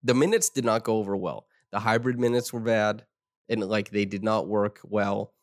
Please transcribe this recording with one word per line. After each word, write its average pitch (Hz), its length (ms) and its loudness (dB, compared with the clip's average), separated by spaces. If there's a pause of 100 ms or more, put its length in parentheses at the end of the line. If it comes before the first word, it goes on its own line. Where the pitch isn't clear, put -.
The 123 120 4
minutes 170 340 2
did 127 160 -4
not 113 180 2
go 110 140 0
over 101 200 -2
well. 82 300 -6 (240)
The 101 100 -4
hybrid 120 380 0
minutes 120 340 0
were 120 80 -6
bad, 107 440 0 (440)
and, 113 200 0
like, 104 220 -2
they 104 140 0
did 98 200 -6
not 110 240 0
work 104 340 -2
well. 104 600 -2